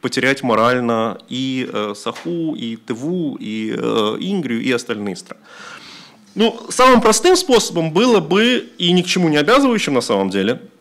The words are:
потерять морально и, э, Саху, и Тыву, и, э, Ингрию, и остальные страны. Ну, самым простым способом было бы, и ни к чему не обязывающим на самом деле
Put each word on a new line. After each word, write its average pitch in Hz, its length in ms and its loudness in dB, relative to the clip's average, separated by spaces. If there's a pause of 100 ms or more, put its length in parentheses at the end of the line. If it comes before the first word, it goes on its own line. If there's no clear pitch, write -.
потерять 135 420 -2
морально 117 720 0 (120)
и, 131 440 -4
э, 104 220 -4
Саху, 165 600 -6
и 113 200 -8
Тыву, 147 640 -6
и, 110 360 -6
э, 113 440 -2
Ингрию, 151 420 -4
и 127 100 -2
остальные 107 440 -6
страны. - 260 -18 (960)
Ну, 214 220 0 (120)
самым 247 320 6
простым 240 340 4
способом 170 560 0
было 220 300 4
бы, 214 560 0
и 175 160 0
ни 180 80 4
к 175 60 -2
чему 180 220 2
не 151 80 4
обязывающим 214 580 2
на 120 60 2
самом 98 280 0
деле 101 320 0 (200)